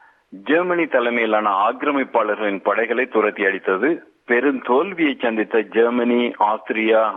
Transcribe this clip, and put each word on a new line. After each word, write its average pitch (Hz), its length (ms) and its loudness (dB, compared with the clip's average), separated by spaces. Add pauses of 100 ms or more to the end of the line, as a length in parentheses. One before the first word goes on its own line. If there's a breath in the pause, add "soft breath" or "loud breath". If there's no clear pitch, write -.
(280 soft breath)
ஜெர்மனி 165 580 0
தலைமையிலான 117 640 0
ஆக்கிரமிப்பாளர்களின் 107 1120 0
படைகளை 113 440 0
துரத்தி 104 380 0
அடித்தது. 98 540 0 (280)
பெரும் 123 360 0
தோல்வியை 160 580 0
சந்தித்த 113 400 -2
ஜெர்மனி, 120 760 0
ஆஸ்திரியா, 110 640 0 (140)